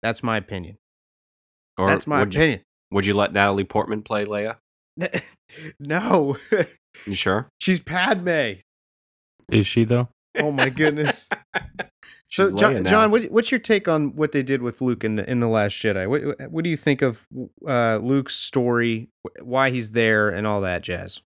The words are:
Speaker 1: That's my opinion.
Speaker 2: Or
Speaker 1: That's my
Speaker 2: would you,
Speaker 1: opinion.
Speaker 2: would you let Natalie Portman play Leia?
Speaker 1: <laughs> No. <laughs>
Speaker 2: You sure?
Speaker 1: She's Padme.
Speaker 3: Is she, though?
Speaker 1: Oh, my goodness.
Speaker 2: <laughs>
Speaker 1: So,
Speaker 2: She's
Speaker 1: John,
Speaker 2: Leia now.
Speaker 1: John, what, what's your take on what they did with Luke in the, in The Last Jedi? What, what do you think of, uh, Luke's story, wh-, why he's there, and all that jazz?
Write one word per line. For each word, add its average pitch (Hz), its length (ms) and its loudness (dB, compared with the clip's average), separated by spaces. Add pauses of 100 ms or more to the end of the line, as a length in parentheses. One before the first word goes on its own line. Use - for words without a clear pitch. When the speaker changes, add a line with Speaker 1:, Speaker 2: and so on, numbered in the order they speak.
Speaker 1:
That's 113 200 -4
my 117 140 -2
opinion. 95 400 -8 (1000)
Speaker 2:
Or - 100 2
Speaker 1:
That's 156 180 2
my 147 140 2
Speaker 2:
would 101 140 0
you, 147 60 2
Speaker 1:
opinion. 143 200 2 (300)
Speaker 2:
would 98 160 0
you 101 80 2
let 98 180 2
Natalie 98 320 2
Portman 107 380 -2
play 104 220 -4
Leia? 104 320 -6 (420)
Speaker 1:
<laughs> 175 120 -6 (720)
No. 151 560 0 (140)
<laughs> 185 160 2 (400)
Speaker 2:
You 101 100 -4
sure? 98 320 0 (120)
Speaker 1:
She's 180 200 0
Padme. 170 800 -2 (920)
Speaker 3:
Is 107 160 4
she, - 160 2
though? 120 260 2 (280)
Speaker 1:
Oh, 151 160 0
my 135 180 2
goodness. 147 640 0
Speaker 2:
<laughs> - 40 -12 (920)
Speaker 1:
So, 190 200 2
Speaker 2:
She's 196 100 0
Speaker 1:
John, 208 140 6
Speaker 2:
Leia 117 80 -2
now. - 80 2
Speaker 1:
John, 214 200 6
what, 220 200 2
what's 226 200 2
your 247 100 0
take 208 280 0
on 151 280 0
what 151 160 0
they 139 100 2
did 131 180 -2
with 120 220 -6
Luke 123 220 -2
in 110 120 -2
the, - 140 -4
in 123 100 0
The 117 80 2
Last 104 240 2
Jedi? 95 360 -2
What, 139 420 -4
what 165 140 -6
do 175 60 -2
you 156 60 0
think 143 260 0
of, 123 240 -2 (400)
uh, 117 360 2
Luke's 135 320 -2
story, 117 720 -2 (180)
wh-, - 200 -16
why 131 240 0
he's 117 220 -6
there, 110 380 4
and 98 160 -4
all 104 160 0
that 90 200 -2
jazz? - 460 -8